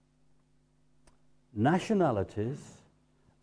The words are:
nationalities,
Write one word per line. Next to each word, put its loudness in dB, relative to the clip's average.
nationalities, 0